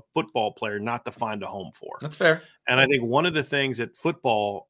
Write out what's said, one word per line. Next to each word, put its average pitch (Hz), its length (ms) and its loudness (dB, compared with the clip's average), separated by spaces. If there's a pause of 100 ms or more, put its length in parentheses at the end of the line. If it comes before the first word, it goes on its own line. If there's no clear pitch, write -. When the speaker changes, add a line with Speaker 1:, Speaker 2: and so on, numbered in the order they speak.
(140)
Speaker 1:
football 110 400 -2
player 104 260 -4
not 117 260 -6
to 120 60 -8
find 107 320 -6
a 110 40 -10
home 98 260 -10
for. - 280 -14
Speaker 2:
That's 147 160 -10
fair. 170 340 2 (160)
Speaker 1:
And 127 120 4
I 135 80 8
think 131 160 2
one 135 220 2
of 170 100 0
the 147 80 2
things 135 360 -2
that 113 180 -6
football 107 720 -2